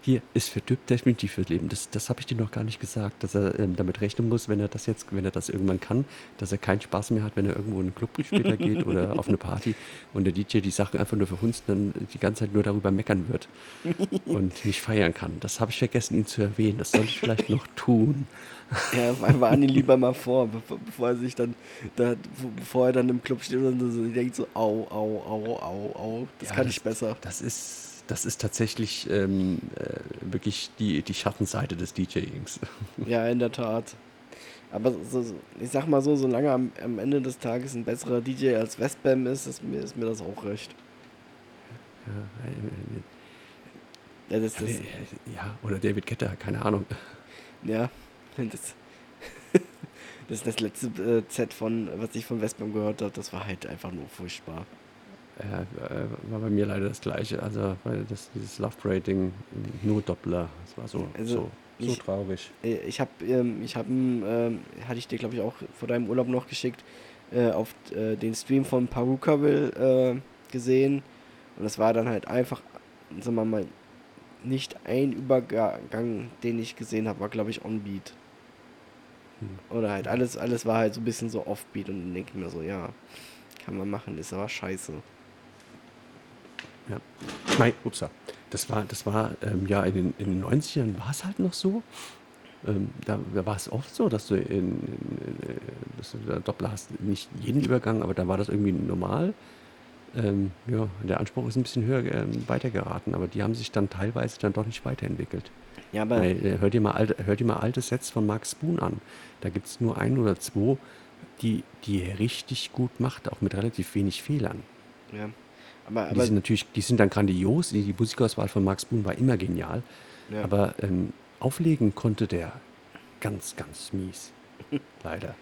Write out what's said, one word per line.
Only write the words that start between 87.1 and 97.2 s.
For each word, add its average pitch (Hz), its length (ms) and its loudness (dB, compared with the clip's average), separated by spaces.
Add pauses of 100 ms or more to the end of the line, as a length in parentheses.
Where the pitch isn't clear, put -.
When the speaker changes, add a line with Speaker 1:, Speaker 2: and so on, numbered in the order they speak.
Speaker 1:
Nein, 117 160 6 (120)
upsa. - 240 -4 (400)
Das - 200 -4
war, 107 160 0
das - 200 -8
war, 110 260 0 (100)
ähm, 98 260 0
ja, 98 160 4
in 95 100 4
den, 92 240 2
in 101 80 -6
den 92 160 0
neunzigern 110 580 2
war's 123 240 -6
halt 190 160 -4
noch 185 140 2
so. 202 280 0 (840)
Ähm, 101 220 0 (160)
da, 104 140 0 (140)
da 95 120 0
war's 101 260 -2
oft - 240 -6
so, 226 140 2
dass 107 180 0
du 98 80 4
in, - 140 0
in, 101 80 2
in, - 920 -4
äh, - 60 -6 (420)
dass 120 140 -12
du 117 60 -10 (100)
da - 120 -2
Doppler 104 340 -4
hast. - 260 -10
Nicht 98 300 -2 (120)